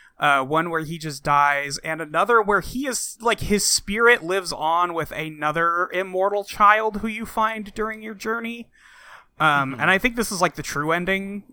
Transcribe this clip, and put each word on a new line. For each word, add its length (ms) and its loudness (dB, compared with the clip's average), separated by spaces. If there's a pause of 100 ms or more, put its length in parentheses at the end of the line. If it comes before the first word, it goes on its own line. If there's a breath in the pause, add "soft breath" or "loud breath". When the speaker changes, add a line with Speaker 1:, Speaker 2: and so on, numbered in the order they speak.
(180 soft breath)
Speaker 1:
Uh, 240 4
one 280 0
where 160 -2
he 120 -10
just 240 -10
dies. 580 2
And 200 -6
another 420 2
where 200 2
he 260 -8
is, 320 -6
like, 220 0
his 260 2
spirit 560 4
lives 300 -2
on 400 0
with 180 -4
another 800 -2
immortal 540 0
child 560 4
who 60 -6
you 180 -8
find 480 -4
during 280 -6
your 140 -12
journey. 540 -8 (680 loud breath)
Um, 360 2
Speaker 2:
Mm-hmm. 80 -6
Speaker 1:
and 100 4
I 60 4
think 180 0
this 160 -2
is, 100 -2
like, 140 0
the 80 -10
true 300 -2
ending 600 -4